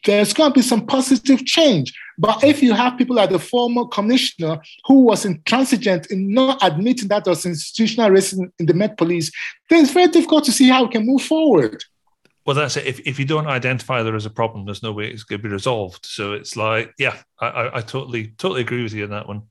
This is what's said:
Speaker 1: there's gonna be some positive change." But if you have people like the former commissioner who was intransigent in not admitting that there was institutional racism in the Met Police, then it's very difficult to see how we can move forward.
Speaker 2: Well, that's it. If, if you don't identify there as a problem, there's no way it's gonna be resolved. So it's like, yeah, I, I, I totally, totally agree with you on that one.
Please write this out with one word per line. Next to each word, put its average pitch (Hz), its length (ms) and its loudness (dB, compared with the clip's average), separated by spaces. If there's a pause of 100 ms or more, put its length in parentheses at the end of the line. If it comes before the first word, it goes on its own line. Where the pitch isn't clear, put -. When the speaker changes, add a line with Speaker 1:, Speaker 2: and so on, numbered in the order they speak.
Speaker 1:
there's 208 300 2
gonna 302 180 4
be 269 80 6
some 220 260 0
positive 262 600 0
change." 233 480 2 (240)
But 214 260 2
if 294 180 4
you 240 120 6
have 247 240 0
people 247 180 0
like 196 140 4
the 185 80 0
former 240 480 -2
commissioner 202 720 -2 (240)
who 269 160 4
was 220 240 4
intransigent 196 840 -2
in 196 240 -4
not 262 280 2
admitting 202 460 0
that 208 160 -2
there 185 80 0
was 160 140 -4
institutional 214 640 0
racism 190 480 2
in 170 80 -2
the 160 80 4
Met 208 240 0
Police, 165 320 0 (400)
then 330 120 8
it's 262 100 4
very 359 160 6
difficult 311 360 2
to 240 80 0
see 254 160 6
how 254 160 4
we - 60 -4
can 220 160 -2
move 262 160 2
forward. 254 600 2 (640)
Speaker 2:
Well, 143 80 -2
that's 143 220 -2
it. 143 100 -6
If, 131 140 -6
if 135 180 -8
you 139 60 -2
don't 151 240 -2
identify 127 560 -4
there 110 100 -4
as 107 100 -6
a 110 60 -10
problem, 110 360 -6
there's 101 180 -12
no 110 80 -6
way 104 160 -8
it's - 160 -16
gonna 107 180 -10
be 110 60 -8
resolved. 101 580 -6
So 101 260 -8
it's - 240 -12
like, 110 400 -4
yeah, 131 200 -4 (240)
I, 117 80 -6
I, 120 300 -6
I - 20 -6
totally, 120 480 -10 (100)
totally 180 220 -4
agree 120 240 -6
with 110 100 -10
you 107 80 -8
on 104 80 -10
that 104 160 -12
one. 104 240 -12